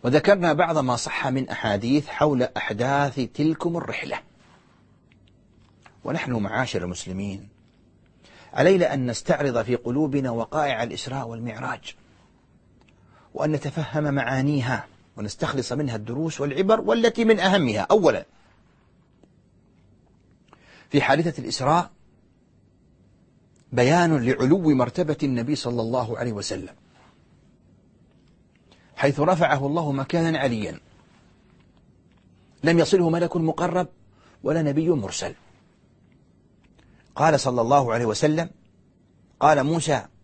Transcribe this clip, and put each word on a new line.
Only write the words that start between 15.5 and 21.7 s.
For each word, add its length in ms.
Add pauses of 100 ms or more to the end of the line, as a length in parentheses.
منها 220
الدروس 460
والعبر، 400
والتي 440
من 140
أهمها: 520
أولا، 340 (2750)
في 120
حادثة 400
الإسراء 500 (1800)